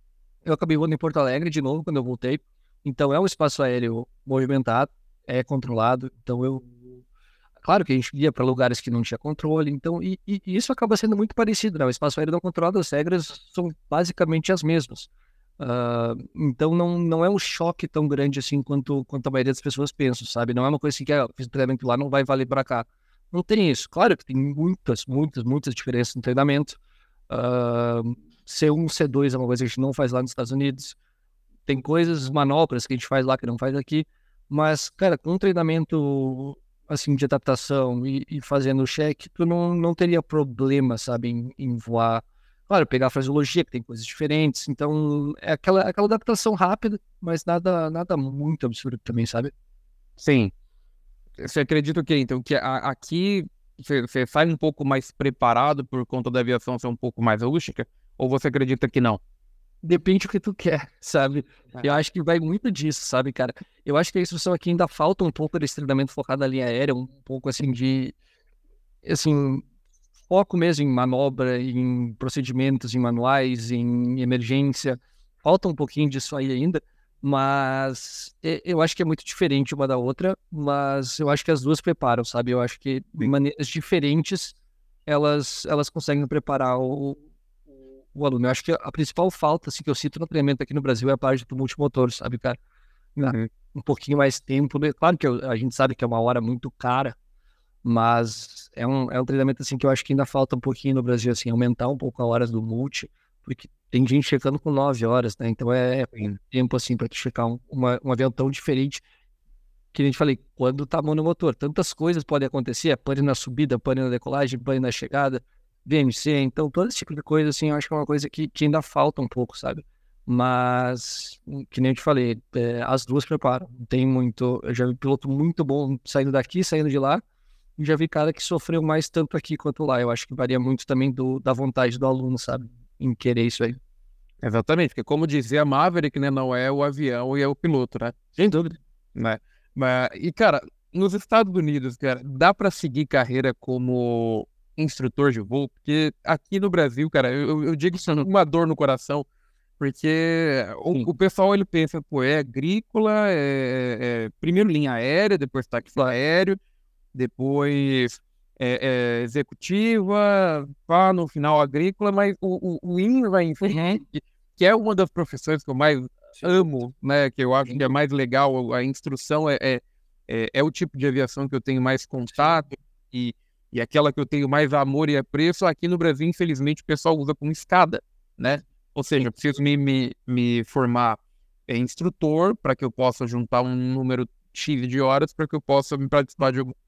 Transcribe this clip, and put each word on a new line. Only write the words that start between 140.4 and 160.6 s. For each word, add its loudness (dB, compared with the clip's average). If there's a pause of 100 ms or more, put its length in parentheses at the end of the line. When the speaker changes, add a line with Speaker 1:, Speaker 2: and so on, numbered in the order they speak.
Speaker 2:
nos 0
Estados 2
Unidos, -2
cara, -2
dá 4
pra 0
seguir -4
carreira 0
como -2 (300)
instrutor 0
de -4
voo? -4
Porque 0 (120)
aqui -2
no 0
Brasil, 2
cara, 2
eu, 0
eu, 0
eu 0
digo 0
isso -2
numa 4
dor 2
no 0
coração, 0 (520)
porque 0 (120)
o, -2
Speaker 1:
Sim. 0
Speaker 2:
o 0
pessoal, 2
ele 2
pensa, -2
pô, -4
é 2
agrícola, 0
é, 2
é, 0 (280)
é -8 (100)
primeiro 2
linha 0
aérea, 2
depois -4
táxi -4
aéreo, 2 (540)
depois 0 (400)
é, 0
é -2
executiva, 0 (200)